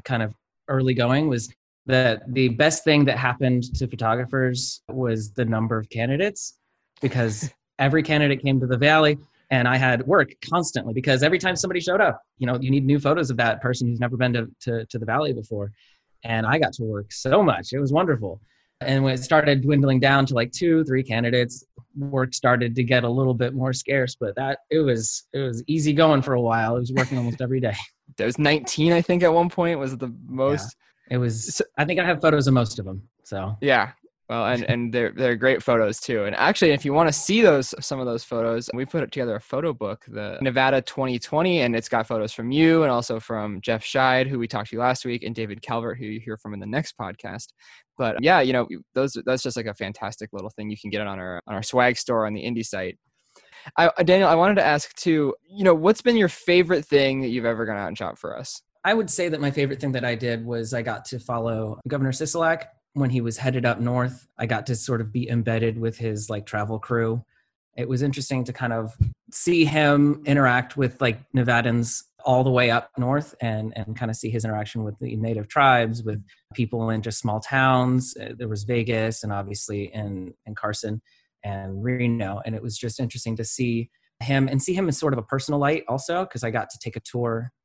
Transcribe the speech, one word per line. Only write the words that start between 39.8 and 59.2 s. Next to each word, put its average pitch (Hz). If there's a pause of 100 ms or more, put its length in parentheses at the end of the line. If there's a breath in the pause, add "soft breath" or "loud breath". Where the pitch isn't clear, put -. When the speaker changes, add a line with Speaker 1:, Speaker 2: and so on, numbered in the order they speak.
Speaker 2:
the 104
Nevada 131
twenty 131
twenty, 165
and 117
it's 113
got 113
photos 110
from 120
you 160
and 139
also 117
from 107
Jeff 113
Scheid, 131
who 135
we 117
talked 113
to 110
last 127
week, 120
and 117
David 107
Calvert, 117
who 123
you 107
hear 110
from 107
in 101
the 98
next 127
podcast. 101 (440 soft breath)
But 113
yeah, 160
you 131
know, 123 (260)
those, 135 (120)
that's 127
just, 123
like, 113
a 104
fantastic 104
little 98
thing 107
you 107
can 107
get 104
on 98
our, 90
on 107
our 101
swag 123
store 113
on 104
the 104
Indy 113
site. 92 (800 loud breath)
I, 170 (140)
Daniel, 185
I 160
wanted 190
to 202
ask 147
too, 151 (140)
you 196
know, 185
what's 170
been 240
your 202
favorite 175
thing 135
that 127
you've 117
ever 113
gone 107
out 98
and 92
shot -
for -
us? - (220)
Speaker 1:
I 196
would 220
say 175